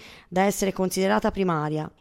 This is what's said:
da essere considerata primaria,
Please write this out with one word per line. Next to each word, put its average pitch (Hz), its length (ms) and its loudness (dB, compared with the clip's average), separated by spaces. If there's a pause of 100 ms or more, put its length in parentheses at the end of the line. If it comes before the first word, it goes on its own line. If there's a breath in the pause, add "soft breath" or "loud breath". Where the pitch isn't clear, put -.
(280 loud breath)
da 180 140 0
essere 196 320 2
considerata 190 560 0
primaria, 156 580 -2 (140)